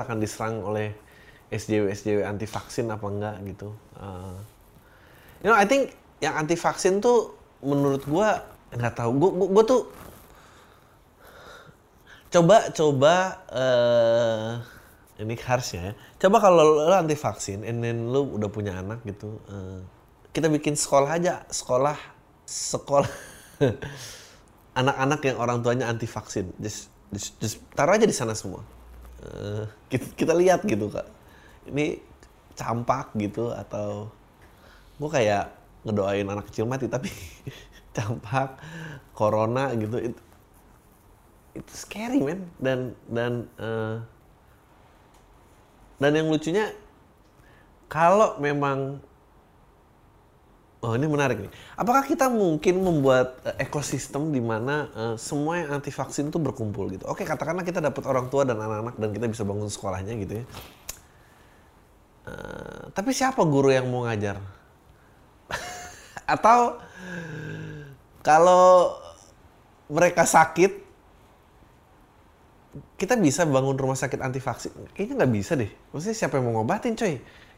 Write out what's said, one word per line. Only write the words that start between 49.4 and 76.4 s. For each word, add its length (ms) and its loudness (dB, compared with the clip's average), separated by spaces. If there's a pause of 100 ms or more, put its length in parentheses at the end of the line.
oh 140 -2
ini 160 0
menarik 320 0
nih, 80 -14 (240)
apakah 320 0
kita 240 2
mungkin 480 2
membuat, 640 4
eh, 240 -6
ekosistem 640 -4
di 80 0
mana, 560 -2
eh, 240 -4
semua 400 -4
yang 160 -4
anti 160 -6
vaksin 400 -6
tuh 80 -2
berkumpul 560 -4
gitu? 160 -12
Oke, 160 -6
katakanlah 400 -4
kita 160 -4
dapat 240 -2
orang 240 0
tua 160 2
dan 100 0
anak-anak 380 -6
dan 160 -2
kita 160 -4
bisa 160 -4
bangun 240 -4
sekolahnya 460 -6 (100)
gitu 180 -8
ya. 40 -10 (1900)
Eh, 520 -14 (120)
tapi 160 -2
siapa 320 2
guru 300 6
yang 180 2
mau 160 -2
ngajar? 540 -6 (920)
<laughs> 800 -8
Atau 460 4 (1400)
kalau 720 8 (960)
mereka 320 4
sakit, 580 4 (2250)
kita 240 0
bisa 240 4
bangun 320 2
rumah 240 -2
sakit 240 -4
anti 160 -4
vaksin? 320 -8 (240)
Kayaknya 180 -6 (100)
nggak 120 4
bisa 240 -2
deh. 80 -2 (240)
Maksudnya 240 -6
siapa 240 -2
yang 80 0